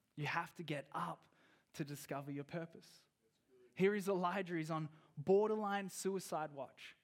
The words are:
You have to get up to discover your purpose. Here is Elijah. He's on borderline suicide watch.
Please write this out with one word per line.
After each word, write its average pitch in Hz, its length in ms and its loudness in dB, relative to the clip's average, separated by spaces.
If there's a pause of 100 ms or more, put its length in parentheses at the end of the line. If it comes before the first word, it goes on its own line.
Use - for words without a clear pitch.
(160)
You 147 120 -2
have 170 280 -2
to 175 80 -10
get 143 300 -4
up 165 260 -4 (540)
to 151 120 -6
discover 143 460 -8
your 139 120 -4
purpose. - 580 -10 (760)
Here 196 200 6
is 190 120 0
Elijah. 180 480 2
He's 160 140 0
on 160 200 0 (280)
borderline 202 720 4
suicide 175 640 -2
watch. - 520 -12